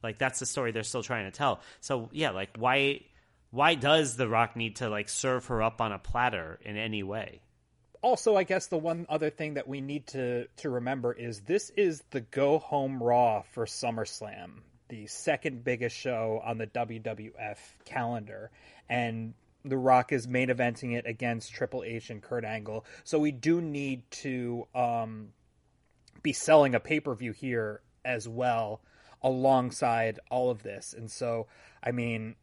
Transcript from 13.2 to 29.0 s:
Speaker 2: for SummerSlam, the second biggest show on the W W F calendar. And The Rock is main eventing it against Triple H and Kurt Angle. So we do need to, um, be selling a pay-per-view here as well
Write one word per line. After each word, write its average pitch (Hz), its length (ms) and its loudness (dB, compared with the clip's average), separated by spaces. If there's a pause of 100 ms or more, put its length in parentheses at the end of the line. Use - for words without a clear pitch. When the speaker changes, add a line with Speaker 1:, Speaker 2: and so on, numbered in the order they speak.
Speaker 2:
for 117 120 -2
SummerSlam, 107 840 -6 (400)
the 107 180 -12
second 139 560 -2
biggest 123 320 -2
show 113 480 -2
on 113 140 -4
the 113 80 -4
W 113 340 -4
W 110 400 -8
F - 460 -12
calendar. 110 680 -4 (380)
And 113 460 -2 (280)
The 135 140 -2
Rock 127 340 6
is 123 160 0
main 127 220 2
eventing 120 480 0
it 120 100 -6
against 117 460 -4
Triple 123 320 -4
H 117 240 -8
and 107 120 -12
Kurt 120 220 -6
Angle. 110 400 -6 (220)
So 160 140 2
we 151 120 4
do 151 300 2
need 143 500 -4
to, 123 640 -4
um, 113 540 -2 (920)
be 151 120 0
selling 147 420 8
a 113 60 4
pay-per-view 127 500 -2
here 110 480 -4 (240)
as 120 240 -4
well 113 540 0 (400)